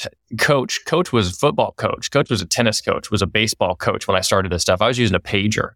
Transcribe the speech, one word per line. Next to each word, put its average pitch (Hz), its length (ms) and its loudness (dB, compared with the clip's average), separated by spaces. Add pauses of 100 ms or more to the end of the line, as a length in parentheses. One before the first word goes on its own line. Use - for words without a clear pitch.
(380)
coach, 139 460 0
coach 175 280 -2
was 98 260 0
football 127 380 2
coach. - 340 -4
Coach - 180 2
was 110 140 0
a 85 40 -8
tennis 113 340 0
coach, - 300 -4
was 104 120 2
a 95 40 2
baseball 104 500 0
coach 98 320 -4
when 98 80 2
I 90 40 0
started 95 320 0
this 87 100 0
stuff. 92 200 2
I 113 60 4
was 123 100 -2
using 107 160 2
a 87 60 2
pager. 104 560 -2